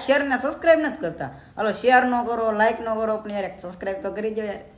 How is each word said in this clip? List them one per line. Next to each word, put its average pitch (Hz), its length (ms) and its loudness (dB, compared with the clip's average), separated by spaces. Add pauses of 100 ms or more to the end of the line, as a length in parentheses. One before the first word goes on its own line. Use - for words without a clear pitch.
શેર 277 140 4
અને 277 180 0
સબસ્ક્રાઇબ 320 400 4
નથી 302 180 -2
કરતા. 160 340 -6 (260)
હાલો, 208 160 0
શેર 247 320 6
ન 247 200 0
કરો, 226 280 0
લાઈક 220 280 2
ન 226 140 -4
કરો, 214 220 -2
પણ 214 140 -10
યાર 202 140 -4
એક - 160 -10
સબસ્ક્રાઇબ 190 420 -8
તો 185 100 -4
કરી 214 220 -4
દો 214 80 -4
યાર 202 140 -6 (220)